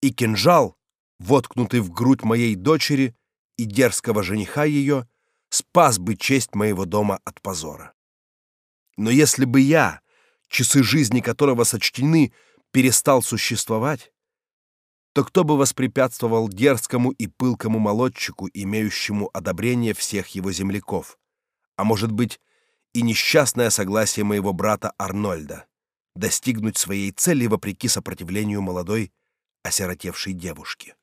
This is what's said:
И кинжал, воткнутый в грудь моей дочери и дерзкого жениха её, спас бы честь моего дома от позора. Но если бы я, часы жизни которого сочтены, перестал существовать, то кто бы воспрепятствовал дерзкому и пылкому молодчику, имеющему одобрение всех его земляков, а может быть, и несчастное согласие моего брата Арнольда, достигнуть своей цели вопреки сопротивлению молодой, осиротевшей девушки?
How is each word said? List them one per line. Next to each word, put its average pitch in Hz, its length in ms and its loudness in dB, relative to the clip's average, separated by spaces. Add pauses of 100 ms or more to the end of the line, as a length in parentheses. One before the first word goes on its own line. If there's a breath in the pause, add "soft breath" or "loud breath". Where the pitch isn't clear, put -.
И 139 100 2
кинжал, 117 640 2 (440)
воткнутый 120 600 2
в 95 120 -2
грудь 120 320 2
моей 113 320 0
дочери 135 600 0 (420)
и 117 80 -4
дерзкого 107 580 0
жениха 104 420 -2
её, 143 400 0 (440)
спас 147 480 2
бы 95 180 -2
честь - 400 -2
моего 101 300 0
дома 101 400 0
от - 160 -16
позора. 80 520 -10 (1040)
Но 110 120 -2
если 135 360 4
бы 123 140 4
я, 139 420 4 (480)
часы 131 340 2
жизни 120 380 2
которого 123 420 2
сочтены, 135 720 2 (380 soft breath)
перестал 131 520 4
существовать, 113 880 -4 (1000)
то 143 100 2
кто 185 200 2
бы 151 140 2
воспрепятствовал 123 920 0
дерзкому 123 640 2
и 110 160 -8
пылкому 113 520 -2
молодчику, 107 760 -2
имеющему 101 800 -4
одобрение 104 600 -2
всех - 420 -6
его 95 160 -6
земляков, 98 680 -6 (600)
а 95 60 -4
может 110 280 0
быть, 110 280 -4 (540)
и 120 80 -2
несчастное 117 680 2
согласие 104 560 0
моего 101 280 0
брата 104 440 -2
Арнольда, 92 680 -6 (500)
достигнуть 110 640 -2
своей 98 340 -4
цели 135 360 0
вопреки 104 400 -2
сопротивлению 101 720 -4
молодой, 92 520 -4 (500)
осиротевшей 92 680 -6
девушки? 82 680 -12